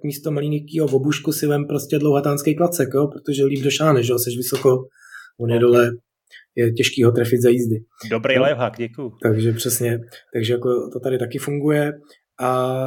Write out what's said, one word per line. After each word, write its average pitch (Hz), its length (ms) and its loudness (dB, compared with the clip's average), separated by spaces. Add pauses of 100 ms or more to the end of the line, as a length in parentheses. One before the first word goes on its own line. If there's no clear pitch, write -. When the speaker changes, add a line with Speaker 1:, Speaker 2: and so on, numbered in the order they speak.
Speaker 1:
místo 147 260 -6
malinkýho 151 560 -2
obušku 135 460 0
si 151 140 -2
vem 147 200 0
prostě 147 320 -4
dlouhatánský 147 580 0
klacek, 175 380 0
jo, 143 140 2
protože 139 360 -2
líp 139 200 0
došáhneš, 139 440 2
jo, 120 100 0
seš 120 180 -4
vysoko, 127 500 0 (540)
on 117 100 -2
je 117 60 4
Speaker 2:
Ok. 117 40 2
Speaker 1:
dole, 120 300 6 (640)
je 117 180 2
těžký 123 300 0
ho 117 100 6
trefit 120 300 2
za 123 60 6
jízdy. 120 280 2 (340)
Speaker 2:
Dobrý 113 240 0
Speaker 1:
Jo? 127 80 4
Speaker 2:
lifehack, 127 360 0
děkuju. 117 340 -10 (100)
Speaker 1:
Takže 113 300 2
přesně, 117 480 -2 (320)
takže 117 200 -2
jako 123 400 -2
to 127 80 -8
tady 131 180 -2
taky 127 200 -6
funguje. 147 540 -2 (480)
A 127 340 0 (120)